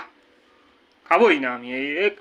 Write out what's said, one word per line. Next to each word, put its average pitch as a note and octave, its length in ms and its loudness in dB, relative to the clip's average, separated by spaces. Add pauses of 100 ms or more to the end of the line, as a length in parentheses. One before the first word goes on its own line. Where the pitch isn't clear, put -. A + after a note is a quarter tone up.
(1080)
খাবোই F3+ 300 4
না B2+ 160 -4
আমি, B2 180 -12
এ, C#3+ 340 -4
এ G3+ 40 0 (100)